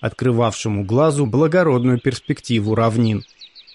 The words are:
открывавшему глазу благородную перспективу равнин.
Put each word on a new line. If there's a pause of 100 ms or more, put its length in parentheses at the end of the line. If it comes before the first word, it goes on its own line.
открывавшему
глазу
благородную
перспективу
равнин. (520)